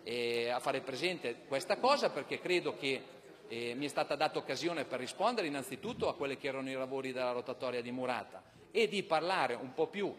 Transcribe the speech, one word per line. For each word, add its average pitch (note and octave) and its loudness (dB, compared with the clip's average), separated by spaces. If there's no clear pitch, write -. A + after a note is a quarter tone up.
eh, A#2+ 0
a B2 2
fare C3+ 0
presente C3+ -2
questa C#3 0
cosa B3 6
perché C3+ -2
credo E3+ 2
che, C3+ 0
eh, A#2+ -4
mi C#3 -2
è C#3+ 0
stata D3+ 0
data D3+ 2
occasione C#3+ -2
per B2+ -4
rispondere F#3+ 0
innanzitutto C#3+ -2
a D3 2
quelli C#3 -2
che C#3+ -4
erano C3+ -2
i C3+ -4
lavori C3 -2
della B2 2
rotatoria B2 -2
di A#2+ -4
Murata B2 -2
e A3+ 4
di G3 0
parlare D#3+ 4
un B2+ -6
po' D#3 4
più F#3+ -2